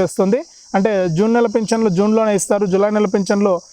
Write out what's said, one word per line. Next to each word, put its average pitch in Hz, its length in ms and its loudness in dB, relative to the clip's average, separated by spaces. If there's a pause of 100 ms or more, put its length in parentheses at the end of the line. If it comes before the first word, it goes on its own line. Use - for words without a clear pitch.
చేస్తుంది. 196 420 0 (320)
అంటే 196 340 0 (100)
జూన్ 220 160 2
నెల 240 120 2
పింఛన్లు 226 520 -2
జూన్లోనే 214 360 2
ఇస్తారు, 208 320 -2
జూలై 196 240 0
నెల 208 160 0
పింఛన్లు 202 540 0 (120)